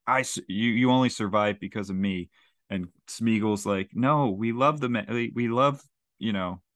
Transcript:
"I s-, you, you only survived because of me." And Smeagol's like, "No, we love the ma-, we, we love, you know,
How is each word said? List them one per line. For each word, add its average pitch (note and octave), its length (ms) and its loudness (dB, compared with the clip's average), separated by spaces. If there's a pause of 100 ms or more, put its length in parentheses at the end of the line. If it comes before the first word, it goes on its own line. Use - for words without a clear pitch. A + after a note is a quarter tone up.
"I B2+ 140 2
s-, - 180 -6 (100)
you, A2 220 0
you B2 200 4
only B2+ 200 4
survived G#2 500 0
because G2 300 -8
of F#2+ 60 -4
me." F#2+ 320 -2 (420)
And F2+ 180 -6 (180)
Smeagol's G#2+ 600 0
like, G2 260 -2
"No, C3+ 380 2
we A2 220 -2
love C#3+ 280 0
the B2+ 80 0
ma-, A2+ 200 -2
we, A#2 260 -2
we A#2+ 140 0
love, C3+ 320 2 (380)
you A2 140 -2
know, F#2 300 -4 (140)